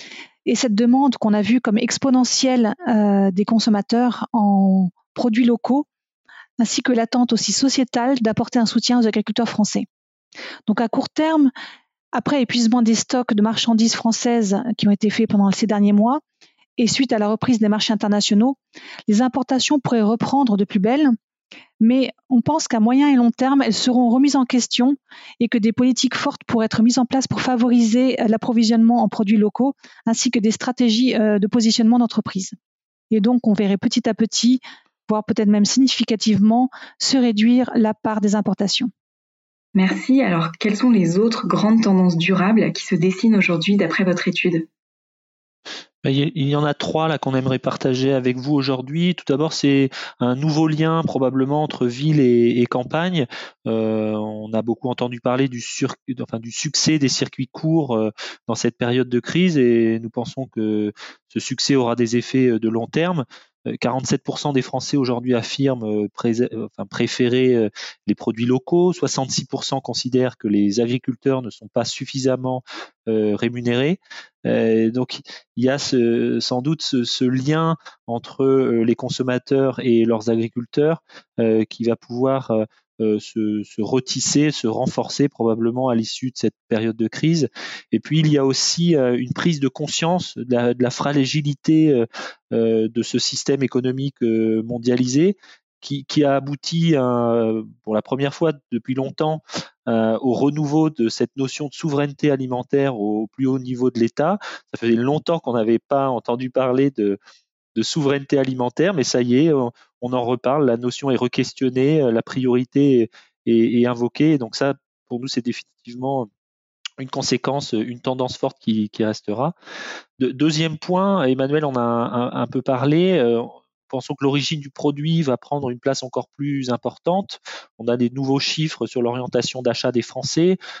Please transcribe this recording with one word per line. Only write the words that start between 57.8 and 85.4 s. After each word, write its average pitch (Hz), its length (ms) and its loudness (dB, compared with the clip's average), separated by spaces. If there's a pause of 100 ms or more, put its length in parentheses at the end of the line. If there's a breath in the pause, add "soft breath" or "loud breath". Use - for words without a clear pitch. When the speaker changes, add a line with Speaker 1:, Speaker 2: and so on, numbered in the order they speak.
Speaker 3:
euh, 110 180 0 (340 loud breath)
dans 117 80 -4
cette - 240 -4
période 123 320 0
de 123 100 0
crise 170 380 0
et 117 420 2
nous 113 80 -10
pensons 123 380 -8
que 107 480 -4 (340 loud breath)
ce - 100 -8
succès - 360 -2
aura 120 220 2
des 117 200 0
effets, 127 300 0
euh, 117 120 2
de 110 120 -2
long 117 160 -2
terme. 160 400 -2 (400 soft breath)
Euh, 117 140 -6
quarante-sept 131 420 -2
pour - 160 -8
cent 147 140 -4
des 131 100 0
Français - 340 -6
aujourd'hui 123 380 -2
affirment, 113 680 -2
euh, 101 100 -4
pré-, 117 260 -2
euh, 110 260 -4
enfin, 104 200 -12
préférer, 127 640 0
euh, 113 160 2 (380 loud breath)
les 104 80 0
produits 113 320 -4
locaux. 175 460 2
Soixante-six 135 540 -4
pour - 180 -8
cent 135 160 -4
considèrent 123 580 -2
que - 80 -6
les 101 320 2
agriculteurs 127 640 -2
ne 110 80 -10
sont - 160 -20
pas 117 180 -4
suffisamment, 127 760 -4 (460 loud breath)
euh, 107 260 0
rémunérés. 120 640 -2 (480 loud breath)
Euh, 113 460 2
donc, 127 260 -4 (380 loud breath)
il 120 80 -2
y 127 40 2
a 139 100 0
ce, 120 600 0
sans 127 240 -4
doute 156 200 -4
ce, 127 200 -2
ce - 220 -4
lien 147 500 0 (320 loud breath)
entre, 117 380 -6
euh, 123 400 2
les 117 100 2
consommateurs 127 840 -2
et 117 240 2
leurs 113 260 0
agriculteurs, 120 720 -2 (380 loud breath)
euh, 110 240 2
qui - 180 -10
va 113 140 0
pouvoir, 127 560 -4
euh, 110 120 0 (380)
euh, 107 160 2
se, 107 440 -4
se - 200 -10
retisser, 131 680 0
se - 160 -6
renforcer 123 640 -2
probablement 117 600 -2